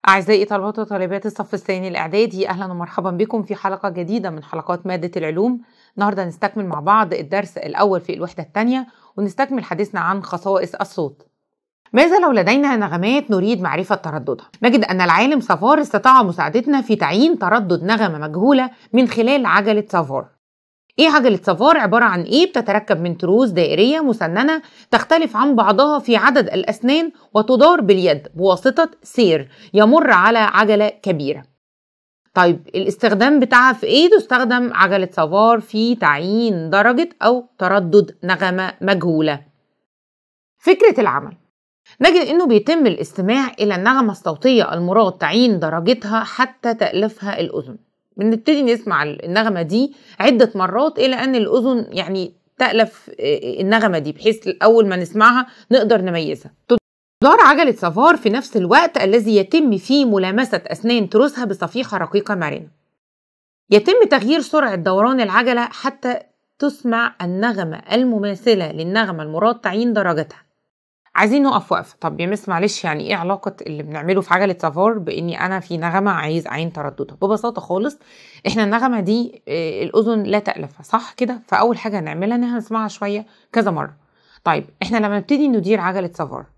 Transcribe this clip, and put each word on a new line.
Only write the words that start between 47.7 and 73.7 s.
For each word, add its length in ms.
بنبتدي 460
نسمع 400
النغمة 580
دي 340
عدة 360
مرات 440
إلى 160
أن 200
الأذن 560
يعني 420
تألف، 640
آه، 420
النغمة 380
دي، 120
بحيث 360
أول 240
ما 80
نسمعها 520
نقدر 300
نميزها. 500
تدار 760
عجلة 300
سافار 460
في 120
نفس 280
الوقت 400
الذي 400
يتم 400
فيه 280
ملامسة 600
أسنان 440
تروسها 360
بصفيحة 520
رقيقة 380
مرنة. 320
يتم 220
تغيير 300
سرعة 340
دوران 460
العجلة 440
حتى 540
تسمع 640
النغمة 600
المماثلة 800
للنغمة 520
المراد 360
تعيين 340
درجتها. 560
عايزين 280
نقف 280
وقفة. 300
طب 180
يا 80
مس 220
معلش، 340
يعني 240
إيه 80
علاقة 460
اللي 220